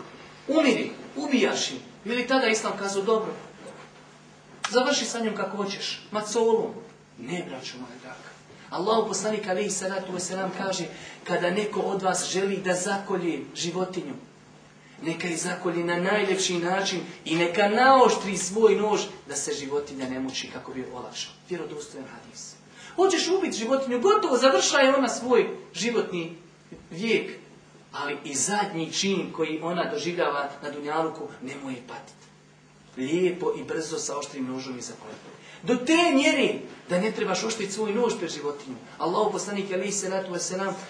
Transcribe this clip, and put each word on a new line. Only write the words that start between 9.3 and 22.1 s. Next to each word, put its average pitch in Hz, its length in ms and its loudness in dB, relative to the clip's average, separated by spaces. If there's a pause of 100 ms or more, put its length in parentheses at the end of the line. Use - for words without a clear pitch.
alejhi 196 220 0
salatu 185 420 -4
vesselam, 185 460 -4
kaže: 185 280 -2 (380)
„Kada 175 280 0
neko 202 280 -2
od 190 220 0
vas 185 280 0
želi 196 280 0
da 185 160 0
zakolje 180 680 -2 (140)
životinju, 170 580 -4 (880)
neka 165 260 -4
je 165 100 -2
zakolje 175 460 -2
na 175 120 0
najljepši 190 600 2
način 185 420 0 (260)
i 156 100 0
neka 175 320 4
naoštri 226 720 6
svoj 202 380 6
nož 208 260 2 (260)
da 143 80 -10
se 147 180 -4
životinja 139 560 -4
ne 131 100 -4
muči”, - 340 -6
kako - 180 -10
bi 127 220 -8
olakšao. - 400 -10 (160)
Vjerodostojan 147 580 -8
hadis. - 460 -16 (420)